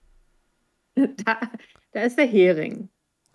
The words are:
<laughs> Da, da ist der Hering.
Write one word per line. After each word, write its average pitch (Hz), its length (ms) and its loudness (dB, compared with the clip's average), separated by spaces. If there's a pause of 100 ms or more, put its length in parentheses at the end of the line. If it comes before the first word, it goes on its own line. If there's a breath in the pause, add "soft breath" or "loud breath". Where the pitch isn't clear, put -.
(960)
<laughs> 262 300 -2
Da, 220 140 -4 (520 soft breath)
da 208 100 -6
ist 240 160 -2
der 294 80 4
Hering. 180 640 2 (460)